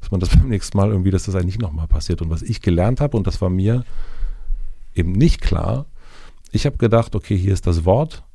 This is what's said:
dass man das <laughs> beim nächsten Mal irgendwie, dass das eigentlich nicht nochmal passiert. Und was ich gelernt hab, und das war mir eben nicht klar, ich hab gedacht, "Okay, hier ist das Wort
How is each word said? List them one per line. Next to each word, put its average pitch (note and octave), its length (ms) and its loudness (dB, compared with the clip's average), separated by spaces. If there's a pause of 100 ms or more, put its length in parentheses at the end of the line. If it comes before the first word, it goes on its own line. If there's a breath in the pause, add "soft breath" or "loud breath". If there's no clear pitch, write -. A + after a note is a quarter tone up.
dass - 100 -8
man G2 100 0
das F2+ 100 0
<laughs> - 60 6
beim C3+ 120 8
nächsten G#2 280 -2
Mal G2+ 140 4
irgendwie, F#2+ 220 2
dass F#2 120 0
das F#2 100 -4
eigentlich F#2 240 -2
nicht A#2 40 -4
nochmal D#2+ 240 -4
passiert. D#2 360 0
Und E2 80 -2
was D#2+ 120 -2
ich - 200 -4
gelernt F#2+ 380 2
hab, C#3+ 140 0
und G2+ 120 0
das - 140 -2
war F#2 100 0
mir G#2 340 0 (1080 loud breath)
eben F2 180 0
nicht A#2+ 280 4
klar, A2 460 0 (640 loud breath)
ich - 160 0
hab C#3+ 120 -2
gedacht, A2+ 360 0
"Okay, G#2 220 -2
hier F#2+ 160 2
ist F#2 140 -2
das E2+ 180 0
Wort A#2 400 0 (100)